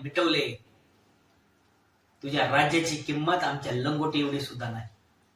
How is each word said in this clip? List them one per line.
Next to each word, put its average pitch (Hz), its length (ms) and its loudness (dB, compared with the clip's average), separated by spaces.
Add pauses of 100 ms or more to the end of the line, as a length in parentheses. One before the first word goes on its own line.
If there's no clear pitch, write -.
मिटवले, 151 640 0 (1600)
तुझ्या 139 280 0
राज्याची 151 460 4
किंमत 156 480 0
आमच्या 143 280 -2
लंगोटी 151 480 0
एवढी 143 200 0
सुद्धा 120 300 -8
नाही." 113 180 -8 (480)